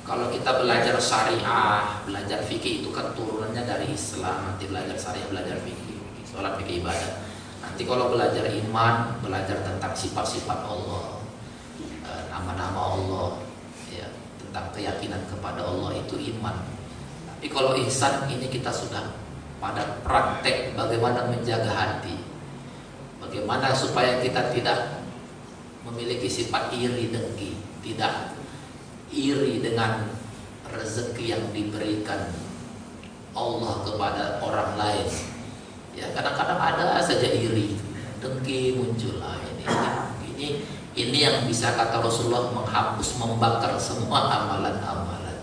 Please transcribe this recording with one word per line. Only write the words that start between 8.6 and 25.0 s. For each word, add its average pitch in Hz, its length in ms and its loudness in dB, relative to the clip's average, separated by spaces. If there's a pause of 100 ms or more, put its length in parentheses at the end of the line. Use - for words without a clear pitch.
belajar 95 400 0
tentang 95 320 -2
sifat-sifat 95 720 -2
Allah, 98 560 -4 (560)
eh, - 480 -8
nama-nama 92 720 0
Allah, 95 300 0 (580)
ya, - 240 -8 (320)
tentang - 320 -6
keyakinan 98 560 -4
kepada 95 320 -4
Allah, 151 320 -2
itu 180 240 -4 (160)
iman. 110 240 -2 (720)
Tapi - 160 -8
kalau - 400 4
ihsan - 400 4
ini 127 240 -2
kita - 160 -2
sudah 110 480 -4 (480)
pada 107 400 -2
praktek 127 720 4
bagaimana 117 560 2
menjaga 113 400 2
hati, 92 480 0 (1040)
bagaimana 127 480 2
supaya 127 480 4
kita - 320 2
tidak - 480 2 (840)